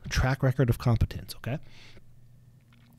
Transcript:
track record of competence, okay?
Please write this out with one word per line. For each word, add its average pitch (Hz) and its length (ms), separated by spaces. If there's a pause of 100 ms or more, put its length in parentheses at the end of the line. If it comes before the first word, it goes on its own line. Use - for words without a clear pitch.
track 131 320
record 131 300
of - 80
competence, - 560
okay? 123 240 (1400)